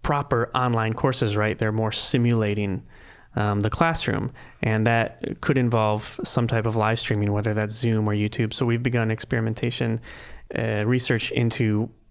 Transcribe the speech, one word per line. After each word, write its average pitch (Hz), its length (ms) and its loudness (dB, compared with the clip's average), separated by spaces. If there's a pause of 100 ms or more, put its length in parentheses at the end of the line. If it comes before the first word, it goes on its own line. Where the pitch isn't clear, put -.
proper 139 520 0
online 113 400 2
courses, 113 440 0
right? 107 200 0
They're 110 140 0
more 110 220 0
simulating, 104 880 2 (520)
um, 104 260 0
the 104 80 2
classroom, 120 640 0 (280)
and 110 260 2
that - 540 0
could 135 160 2
involve 110 680 0
some 117 240 0
type 113 180 0
of 110 100 0
live 110 240 2
streaming, 104 320 0
whether 104 220 0
that's 107 200 -2
Zoom 110 360 0
or 104 40 0
YouTube. 107 400 -2
So - 120 -2
we've 120 180 0
begun 120 260 0
experimentation, 113 920 -2 (560)
uh, 107 280 0
research 120 460 0
into 113 580 2 (220)